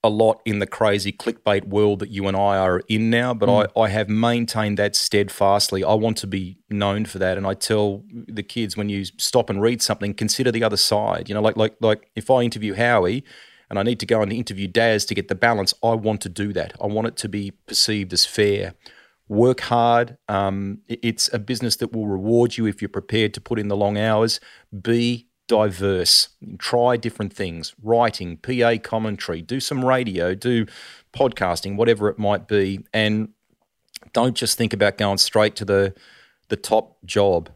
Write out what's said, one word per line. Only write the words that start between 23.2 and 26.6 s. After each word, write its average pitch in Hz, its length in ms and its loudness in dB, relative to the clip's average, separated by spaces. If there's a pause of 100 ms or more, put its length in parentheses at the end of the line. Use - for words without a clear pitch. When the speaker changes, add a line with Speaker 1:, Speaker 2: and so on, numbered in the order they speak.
Speaker 1:
to - 80 -12
put 110 180 -4
in 101 80 -4
the 101 100 -2
long 104 200 0
hours. 110 420 2 (420)
Be 117 440 0 (220)
diverse. 98 840 2 (300)
Try 120 360 2